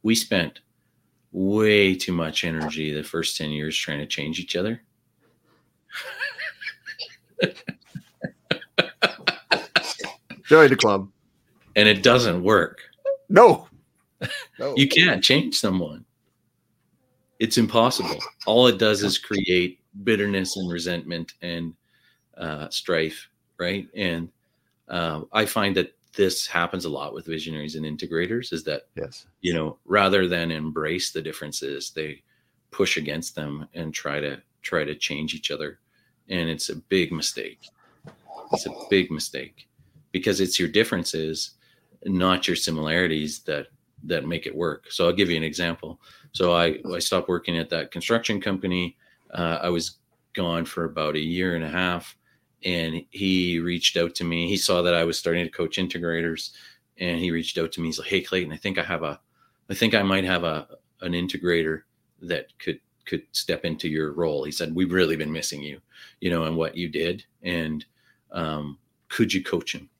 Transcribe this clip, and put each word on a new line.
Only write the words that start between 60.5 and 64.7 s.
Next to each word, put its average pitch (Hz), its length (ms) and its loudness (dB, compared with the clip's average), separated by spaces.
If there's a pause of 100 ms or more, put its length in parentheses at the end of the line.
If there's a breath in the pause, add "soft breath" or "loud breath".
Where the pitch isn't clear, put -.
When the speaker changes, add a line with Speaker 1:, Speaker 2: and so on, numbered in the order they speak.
Speaker 1:
an 87 100 -6
integrator 87 720 0 (400)
that 85 360 -6
could, 76 220 -8 (260)
could - 180 -6 (100)
step - 320 -4
into 80 240 -6
your 78 240 -4
role." 73 320 -2
He 76 80 -8
said, 80 200 -6